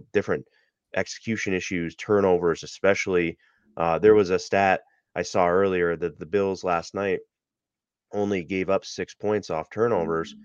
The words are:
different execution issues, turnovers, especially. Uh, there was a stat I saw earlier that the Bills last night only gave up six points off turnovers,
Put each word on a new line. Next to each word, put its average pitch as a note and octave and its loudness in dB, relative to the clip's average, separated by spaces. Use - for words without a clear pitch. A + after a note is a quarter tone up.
different G2+ -2
execution G#2 -4
issues, F2 -4
turnovers, F2+ 2
especially. F2+ 0
Uh, E2 0
there G#2+ 8
was G2 4
a F#2 2
stat G2 2
I F2 0
saw F2+ 0
earlier F2 2
that D#2 -6
the E2+ -12
Bills G2 -2
last E2+ -2
night G2 -2
only G2+ -2
gave F#2 -4
up F#2+ 0
six - -10
points G#2 -4
off D#2+ -6
turnovers, E2 -2